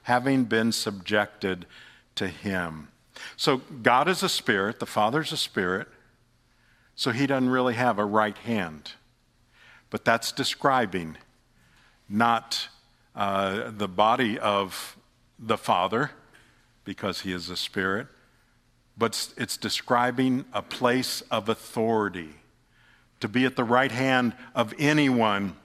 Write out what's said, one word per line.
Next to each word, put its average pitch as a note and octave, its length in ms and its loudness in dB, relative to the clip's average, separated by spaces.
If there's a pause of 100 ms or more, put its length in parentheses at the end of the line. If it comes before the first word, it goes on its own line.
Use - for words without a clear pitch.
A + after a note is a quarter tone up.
having B2+ 400 2
been A2+ 300 2
subjected G2 920 -2 (500)
to G2+ 120 -4
him." E2+ 640 -6 (460)
So C3+ 220 2
God B2+ 500 2
is F#3 160 0
a F3+ 60 2
spirit, G#2 500 0
the A#2 60 -6
Father's B2+ 480 0
a D3+ 40 -8
spirit, F#2+ 520 -2 (1040)
so - 160 0
he C3 160 2
doesn't C3 220 2
really B2+ 240 2
have A#2 260 2
a G#2 60 2
right G#2 320 2
hand. F2+ 560 -6 (960)
But - 160 -6
that's A#2 260 2
describing G2 840 -2 (920)
not, A2+ 600 0 (460)
uh, G2 560 -2
the G#2 180 -4
body A2 500 2
of G2+ 560 -2 (420)
the A2 200 -2
Father, A2 540 0 (720)
because G2 360 -6
he F#2+ 120 -6
is F2 160 -8
a F2+ 80 -8
spirit, G2 500 -4 (920)
but A2+ 180 0
s-, - 200 -8
it's - 220 -6
describing B2 960 0
a G#2 80 -4
place B2 580 -2 (100)
of A2+ 200 -2
authority. G#2 840 -2 (840)
To - 80 -4
be A#2 160 2
at C3 140 0
the B2+ 80 2
right B2 260 4
hand B2+ 420 2 (220)
of A2+ 240 0
anyone A#2+ 840 2